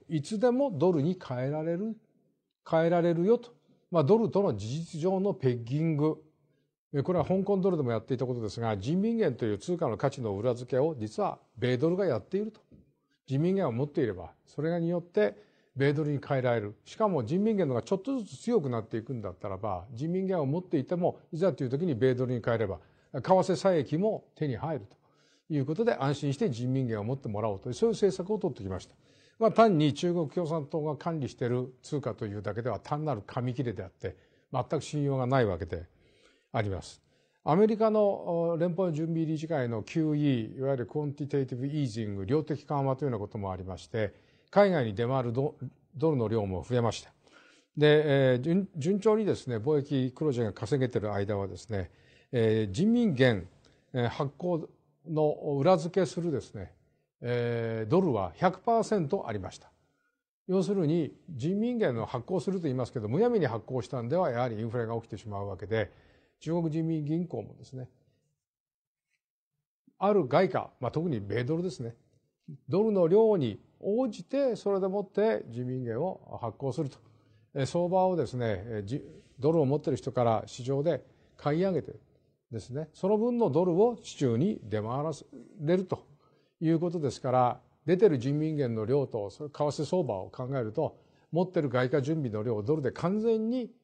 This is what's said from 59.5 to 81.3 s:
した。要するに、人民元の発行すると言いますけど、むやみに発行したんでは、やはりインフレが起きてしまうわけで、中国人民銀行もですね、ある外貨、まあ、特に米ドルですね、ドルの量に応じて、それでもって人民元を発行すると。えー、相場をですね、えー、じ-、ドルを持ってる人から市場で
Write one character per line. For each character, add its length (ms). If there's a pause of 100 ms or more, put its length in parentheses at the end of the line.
し 80
た。 120 (760)
要 160
す 120
る 120
に、 280 (160)
人 280
民 200
元 160
の 100
発 220
行 140
す 100
る 80
と 60
言 80
い 20
ま 120
す 60
け 80
ど、 80
む 120
や 80
み 120
に 60
発 200
行 140
し 80
た 120
ん 80
で 80
は、 140
や 100
は 80
り 120
イ 20
ン 80
フ 80
レ 80
が 100
起 60
き 60
て 80
し 120
ま 140
う 40
わ 100
け 100
で、 240 (500)
中 140
国 160
人 160
民 180
銀 220
行 160
も 120
で 100
す 100
ね、 140 (2000)
あ 140
る 140
外 240
貨、 200 (100)
ま 80
あ、 20
特 180
に 120
米 240
ド 120
ル 60
で 80
す 100
ね、 140 (720)
ド 140
ル 80
の 160
量 300
に 240 (180)
応 300
じ 160
て、 320
そ 160
れ 80
で 80
も 140
っ 80
て 380
人 160
民 200
元 180
を 400
発 160
行 140
す 100
る 80
と。 80 (560)
え 80
ー、 40
相 220
場 180
を 100
で 100
す 80
ね、 320
え 160
ー、 20
じ-、 200 (340)
ド 140
ル 80
を 60
持 100
っ 40
て 120
る 40
人 140
か 140
ら 220
市 180
場 180
で 220 (320)